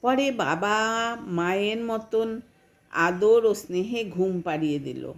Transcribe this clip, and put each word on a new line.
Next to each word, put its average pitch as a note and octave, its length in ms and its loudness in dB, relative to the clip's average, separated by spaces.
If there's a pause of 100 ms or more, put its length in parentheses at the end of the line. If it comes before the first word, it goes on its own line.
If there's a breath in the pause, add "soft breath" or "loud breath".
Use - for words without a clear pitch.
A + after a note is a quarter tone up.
পরে C4+ 300 2
বাবা G3+ 460 0 (440)
মায়ের G3 640 -2
মতন A3+ 580 -2 (500 soft breath)
আদর G3 540 4
ও G#3+ 80 4
স্নেহে G#3 500 -4
ঘুম F#3 380 -2
পাড়িয়ে D#3 380 -2
দিল। C3 380 -8